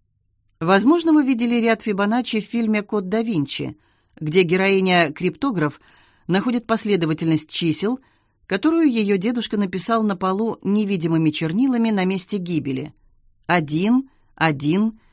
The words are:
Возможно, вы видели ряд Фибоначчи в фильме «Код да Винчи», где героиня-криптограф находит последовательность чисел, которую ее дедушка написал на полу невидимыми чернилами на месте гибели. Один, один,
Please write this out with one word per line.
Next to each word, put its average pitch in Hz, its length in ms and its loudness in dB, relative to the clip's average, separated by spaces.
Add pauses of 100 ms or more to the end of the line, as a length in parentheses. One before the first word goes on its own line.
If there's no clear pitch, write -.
(600)
Возможно, 247 520 4
вы 302 140 4
видели 240 300 0
ряд 226 260 0
Фибоначчи 208 580 -2
в 202 40 -10
фильме 220 380 -2
«Код 208 260 -4
да 214 140 -2
Винчи», 147 540 -4 (440)
где 160 240 2
героиня-криптограф 180 1400 0 (480)
находит 233 380 0
последовательность 165 840 0
чисел, 185 480 -2 (480)
которую 311 440 2
ее 208 260 2
дедушка 220 400 -2
написал 202 480 0
на 202 120 0
полу 196 460 -2
невидимыми 170 680 0
чернилами 226 600 0
на 196 140 0
месте 190 320 -4
гибели. 147 580 -4 (520)
Один, 180 640 0 (260)
один, 160 640 0 (120)